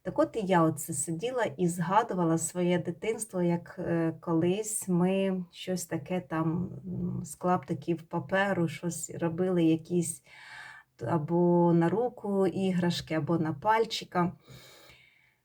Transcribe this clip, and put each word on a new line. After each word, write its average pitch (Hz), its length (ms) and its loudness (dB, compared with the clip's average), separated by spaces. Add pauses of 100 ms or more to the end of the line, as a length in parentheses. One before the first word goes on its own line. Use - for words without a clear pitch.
Так - 140 -2
от 302 180 2
і 226 40 -2
я 180 220 4
оце 160 300 0
сиділа 220 520 -2
і 185 240 0
згадувала 175 680 2
своє 175 400 0
дитинство, 185 640 -4
як, 170 360 -2
е, 165 420 0
колись 175 680 0
ми 185 640 2
щось - 360 -6
таке 175 340 -4
там, 165 500 -2 (160)
м, 180 380 -6
з - 100 -12
клаптиків 180 680 -2
паперу, 175 680 0
щось - 420 -8
робили, 170 540 0
якісь 165 580 0 (840)
або 170 680 4
на 170 160 6
руку 202 580 0
іграшки, 175 680 0
або 160 240 0
на 160 140 0
пальчика. 208 800 0 (1120)